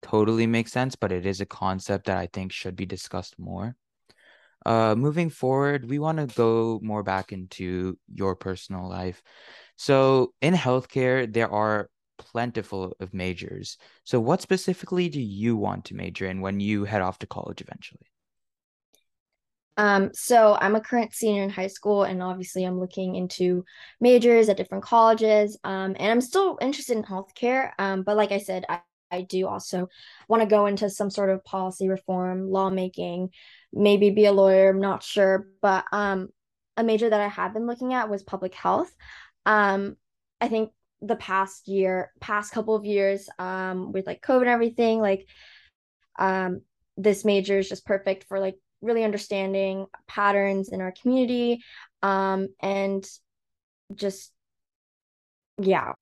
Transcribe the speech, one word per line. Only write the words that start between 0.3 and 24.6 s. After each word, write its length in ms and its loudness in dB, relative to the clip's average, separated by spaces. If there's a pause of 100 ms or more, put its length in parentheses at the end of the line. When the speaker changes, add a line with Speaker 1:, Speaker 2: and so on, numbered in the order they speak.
Speaker 1:
make 220 0
sense, 260 -2
but 160 -4
it 140 -4
is 160 -4
a 40 -4
concept 640 -4
that 100 0
I 160 -6
think 180 -8
should 240 -10
be 100 -6
discussed 520 -12
more. 380 -10 (880)
Uh, 300 4
moving 340 0
forward, 580 0
we 120 -4
wanna 280 -2
go 540 2
more 220 -4
back 280 -4
into 680 -6 (120)
your 240 -2
personal 540 -10
life. 320 -8 (540)
So 680 4
in 140 2
healthcare, 760 0
there 200 0
are 380 0 (280)
plentiful 840 -6
of 140 -12
majors. 640 -8 (260)
So 160 0
what 220 2
specifically 680 -2
do 140 -6
you 340 -2
want 300 -4
to 100 -14
major 300 -8
in 160 -6
when 180 -4
you 260 -2
head 160 0
off 180 -4
to 80 -12
college 340 -12
eventually? 460 -20 (1700)
Speaker 2:
Um, 380 4
so 440 6
I'm 160 2
a 60 2
current 320 -2
senior 300 0
in 80 -4
high 160 -6
school, 340 0
and 220 0
obviously 400 -6
I'm 160 -2
looking 340 -6
into 500 -2 (380)
majors 480 8
at 80 2
different 260 -6